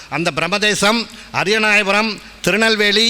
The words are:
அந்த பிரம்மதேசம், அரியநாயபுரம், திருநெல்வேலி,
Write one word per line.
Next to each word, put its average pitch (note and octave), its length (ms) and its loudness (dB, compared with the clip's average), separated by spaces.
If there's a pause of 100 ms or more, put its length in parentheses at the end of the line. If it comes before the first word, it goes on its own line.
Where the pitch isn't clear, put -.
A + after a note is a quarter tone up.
(160)
அந்த E3+ 220 -2
பிரம்மதேசம், G3+ 600 0 (420)
அரியநாயபுரம், G#3 680 2 (340)
திருநெல்வேலி, G#3 640 2